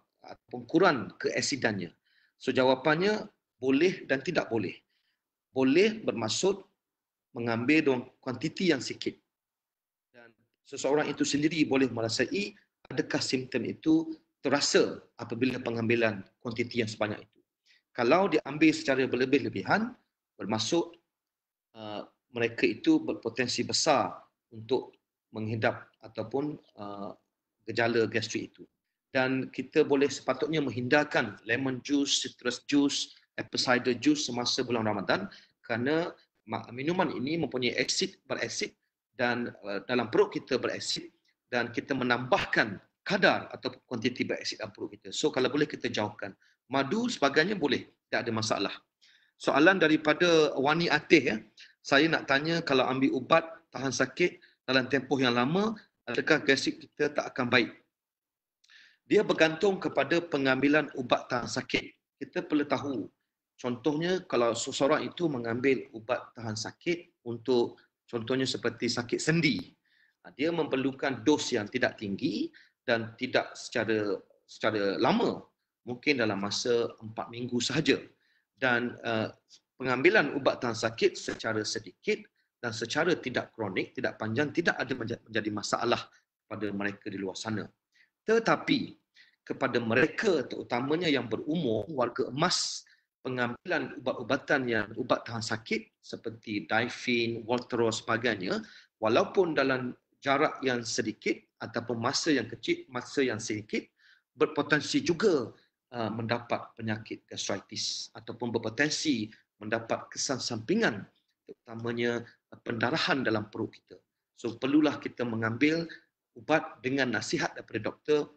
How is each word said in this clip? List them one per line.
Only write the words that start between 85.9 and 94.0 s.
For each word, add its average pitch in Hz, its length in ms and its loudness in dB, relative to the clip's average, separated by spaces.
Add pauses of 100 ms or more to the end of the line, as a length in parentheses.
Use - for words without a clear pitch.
pada 104 240 -6
mereka 101 380 -6
di 95 80 -8
luar 95 180 -6
sana. 107 300 -6 (640)
Tetapi - 720 2 (400)
kepada 123 400 -2
mereka 139 640 2
terutamanya 143 640 -2
yang 131 180 2
berumur, 110 640 -2
warga 127 400 -2
emas, - 560 -2 (400)
pengambilan 127 760 -4